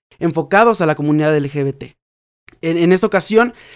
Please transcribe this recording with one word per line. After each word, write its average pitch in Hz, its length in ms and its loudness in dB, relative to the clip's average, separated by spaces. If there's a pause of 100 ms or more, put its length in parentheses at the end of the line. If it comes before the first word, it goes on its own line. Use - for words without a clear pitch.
(180)
enfocados 185 640 -2
a 165 40 0
la 151 80 0
comunidad 151 400 0
L 143 140 -2
G 143 160 -6
B 139 80 -4
T. - 240 -18 (640)
En, 165 160 -2
en 170 160 2
esta 185 140 2
ocasión, 214 480 2 (220)